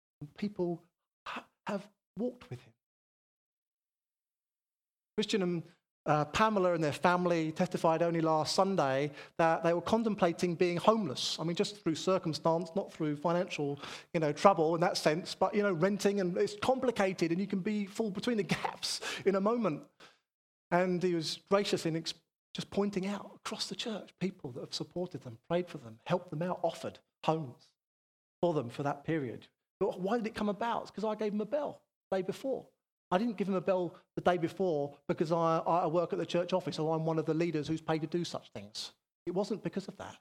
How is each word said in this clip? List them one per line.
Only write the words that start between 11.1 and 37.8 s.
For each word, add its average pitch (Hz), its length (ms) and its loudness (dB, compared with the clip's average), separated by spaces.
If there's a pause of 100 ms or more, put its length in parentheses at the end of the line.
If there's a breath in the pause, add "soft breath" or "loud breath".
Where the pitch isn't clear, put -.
I 160 60 -4
mean, 170 120 0
just 202 260 -2
through 160 140 0
circumstance, 170 800 0
not 196 180 -4
through 151 240 -2
financial, 156 640 -2 (360 loud breath)
you 175 60 0
know, 151 120 2
trouble 170 420 6
in 165 60 0
that - 160 2
sense, 165 380 2
but, - 200 0
you 208 80 4
know, 202 100 2
renting, 202 480 2
and 180 160 0
it's 202 260 0
complicated, 226 680 2
and 170 100 0
you 202 60 -2
can 196 140 -2
be, 208 240 -2
fall 208 260 -4
between 208 280 -2
the 190 60 0
gaps - 560 -4 (260 loud breath)
in 190 80 6
a 190 60 2
moment. 202 420 2 (880 loud breath)
And 180 320 2
he 180 120 2
was 160 260 -4 (100)
gracious 196 340 2
in 160 120 0
ex-, 165 180 -6 (400)
just - 160 -10
pointing 202 360 0
out 202 300 -8
across - 320 -8
the 196 80 -10
church 214 420 -8
people 185 340 -6
that 123 80 -10
have - 140 -10
supported 180 480 -8
them, 117 160 -16 (100)
prayed 175 200 0
for 156 100 -12
them, 113 260 -16
helped 180 260 -2
them 156 120 -4
out, 180 200 -4
offered 165 360 -4 (260)
homes 156 440 -2 (720)
for 175 140 4
them 123 160 -2
for 143 120 -8
that - 220 -4
period. 135 420 -4 (340)
But 190 200 -2
why 190 160 0
did 220 100 -4
it 220 80 -8
come 208 140 -2
about? 208 340 -2
It's - 80 -14
'cause 196 140 -8
I 214 120 -2
gave 214 160 -2
him 208 80 -2
a 214 60 -4
bell 285 360 -4 (280)
the 190 80 0
day 185 40 0
before. 233 440 -6 (440)
I 180 60 4
didn't 220 220 -2
give 190 100 -2
him 202 60 0
a 185 80 0
bell 180 340 0 (200 loud breath)
the - 40 -4
day 180 160 4
before 160 580 -2 (120)
because 170 260 0
I, 165 280 4
I 180 260 2
work 170 260 0
at 190 60 0
the 165 80 -2
church 175 260 0
office, 180 260 -2
or 160 160 0
I'm 160 120 -2
one 160 120 2
of 151 60 0
the 160 80 0
leaders 156 340 0
who's 160 140 -2